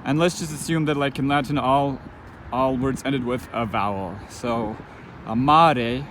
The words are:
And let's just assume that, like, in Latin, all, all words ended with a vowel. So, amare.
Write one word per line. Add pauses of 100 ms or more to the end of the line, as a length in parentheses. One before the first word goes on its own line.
And
let's
just
assume
that,
like,
in
Latin,
all, (520)
all
words
ended
with
a
vowel. (140)
So, (500)
amare.